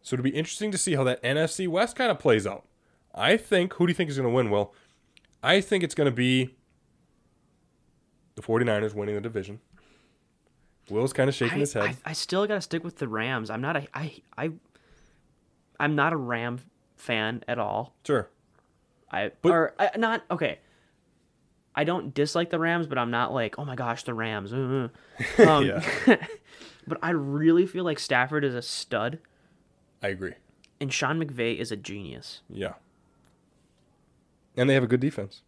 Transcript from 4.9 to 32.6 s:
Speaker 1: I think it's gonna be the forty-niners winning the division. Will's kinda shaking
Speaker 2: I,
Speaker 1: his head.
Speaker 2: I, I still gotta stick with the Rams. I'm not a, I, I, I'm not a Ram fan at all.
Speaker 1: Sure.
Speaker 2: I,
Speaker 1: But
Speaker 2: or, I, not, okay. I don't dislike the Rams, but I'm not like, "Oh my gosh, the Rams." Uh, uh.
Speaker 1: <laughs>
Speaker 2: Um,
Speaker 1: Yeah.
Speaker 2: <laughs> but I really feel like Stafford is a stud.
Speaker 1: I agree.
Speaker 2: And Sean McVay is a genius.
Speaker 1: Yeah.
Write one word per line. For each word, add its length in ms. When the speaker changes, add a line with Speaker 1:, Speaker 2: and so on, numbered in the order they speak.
Speaker 1:
I 180
think 240
it's 100
gonna 160
be 440
the 80
forty-niners 520
winning 200
the 60
division. 400
Will's 220
kinda 200
shaking 260
Speaker 2:
I, 20
Speaker 1:
his 120
head. 100
Speaker 2:
I, 60
I 20
still 340
gotta 140
stick 240
with 140
the 100
Rams. 420
I'm 100
not 160
a, 180
I, 260
I, 140
I'm 160
not 180
a 40
Ram 420
fan 500
at 120
all. 360
Speaker 1:
Sure. 240
Speaker 2:
I, 200
Speaker 1:
But 100
Speaker 2:
or, 260
I, 180
not, 340
okay. 280
I 100
don't 280
dislike 380
the 80
Rams, 280
but 120
I'm 120
not 220
like, 260
"Oh 60
my 120
gosh, 260
the 100
Rams." 400
Uh, 360
uh. 40
Speaker 1:
<laughs> 60
Speaker 2:
Um, 180
Speaker 1:
Yeah. 160
Speaker 2:
<laughs> 200
but 160
I 80
really 560
feel 180
like 140
Stafford 460
is 100
a 60
stud. 600
Speaker 1:
I 60
agree. 260
Speaker 2:
And 100
Sean 300
McVay 340
is 160
a 40
genius. 760
Speaker 1:
Yeah. 240